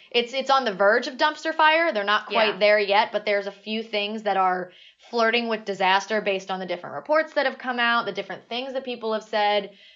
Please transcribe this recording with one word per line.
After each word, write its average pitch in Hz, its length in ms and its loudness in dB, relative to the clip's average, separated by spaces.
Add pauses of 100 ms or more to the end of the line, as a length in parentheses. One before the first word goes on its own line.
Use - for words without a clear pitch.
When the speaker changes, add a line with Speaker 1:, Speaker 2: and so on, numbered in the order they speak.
(120)
Speaker 1:
It's, 240 220 0
it's 262 160 -2
on 262 160 4
the 220 80 -2
verge 202 340 4
of 269 80 -8
dumpster 302 400 -2
fire. 320 380 4
They're 208 100 -2
not 208 240 0
quite 214 280 2
Speaker 2:
Yeah. 185 40 -8
Speaker 1:
there 208 200 6
yet, 202 340 2
but 208 120 -4
there's 202 220 0
a 196 40 -6
few 220 320 -8
things 208 400 -6
that 202 140 0
are 185 340 0 (380)
flirting 233 380 2
with 220 160 -4
disaster 196 560 0
based 196 320 -4
on 185 80 -6
the 190 60 -8
different 175 300 -8
reports 311 380 0
that 285 120 0
have 254 120 -4
come 247 220 -6
out, 233 260 0
the 202 60 -4
different 190 380 -10
things 254 240 -8
that 262 100 -6
people 226 300 -6
have 214 100 -4
said. 208 480 -2 (240)